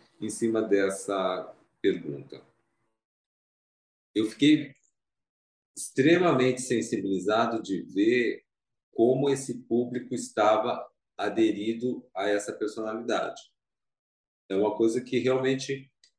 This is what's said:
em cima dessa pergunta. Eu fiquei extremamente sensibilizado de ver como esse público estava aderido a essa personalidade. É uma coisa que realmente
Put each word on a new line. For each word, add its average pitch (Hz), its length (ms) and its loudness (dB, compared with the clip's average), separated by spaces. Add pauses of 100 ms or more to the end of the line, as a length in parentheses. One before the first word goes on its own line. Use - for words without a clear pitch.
(200)
em 107 80 -6
cima 110 320 0
dessa 95 920 0 (280)
pergunta. 80 600 -4 (1700)
Eu 107 120 2
fiquei 147 480 2 (1000)
extremamente 143 840 2
sensibilizado 107 1040 0
de 95 180 -4
ver 110 600 0 (500)
como 131 380 4
esse 135 320 -4
público 123 520 -2
estava 110 720 0 (300)
aderido 110 880 0 (100)
a 98 140 -2
essa 104 240 -2
personalidade. 110 880 -4 (1120)
É 98 60 -2
uma 104 200 2
coisa 117 240 2
que 127 180 -2
realmente 131 720 -2 (280)